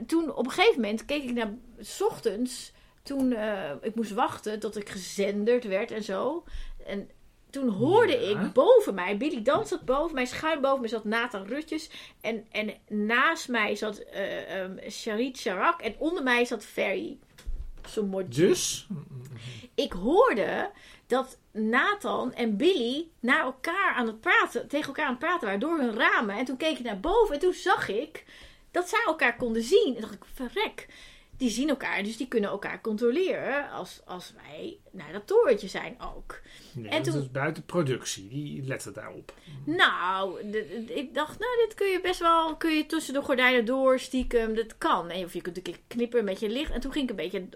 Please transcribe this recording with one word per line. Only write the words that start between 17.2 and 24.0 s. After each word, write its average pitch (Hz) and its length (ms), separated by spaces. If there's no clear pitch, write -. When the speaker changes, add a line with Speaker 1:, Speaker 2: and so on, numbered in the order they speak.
Speaker 1:
Somodji. 190 600
Speaker 2:
Dus? - 400
Speaker 1:
Ik - 160
hoorde 247 800
dat 247 300
Nathan 240 840
en 226 240
Billy 285 500
naar 277 200
elkaar 330 560
aan 233 120